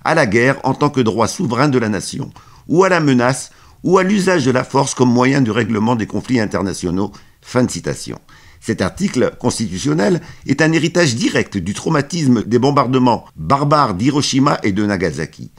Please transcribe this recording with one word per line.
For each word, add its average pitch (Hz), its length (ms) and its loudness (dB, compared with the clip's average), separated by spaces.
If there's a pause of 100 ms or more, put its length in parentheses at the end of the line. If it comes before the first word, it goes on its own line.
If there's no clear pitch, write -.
à 151 100 0
la 156 140 2
guerre 120 360 2
en 131 100 0
tant 147 160 0
que 139 100 -2
droit 110 300 0
souverain 135 400 -2
de 127 100 2
la 113 80 0
nation, - 420 -6 (380)
ou 175 160 4
à 190 60 2
la 180 100 2
menace, 135 520 2 (320)
ou 175 140 4
à 185 60 2
l'usage 185 420 0
de 131 60 2
la 127 140 0
force 135 280 -2
comme 127 160 2
moyen 127 320 2
du 117 80 2
règlement 110 460 0
des 107 100 -2
conflits 113 360 -2
internationaux. » 95 720 -4 (300)
Fin 123 220 0
de 107 80 0
citation. 71 480 -8 (400)
Cet - 220 -4
article 113 580 -2
constitutionnel 143 800 -2 (240)
est 139 160 0
un 160 120 2
héritage 160 420 0
direct 135 420 -2
du 95 160 -4
traumatisme 139 720 0
des 113 160 0
bombardements 127 640 2 (120)
barbares 139 580 2
d'Hiroshima 135 640 0
et 107 120 0
de 104 120 0
Nagasaki. 80 720 -4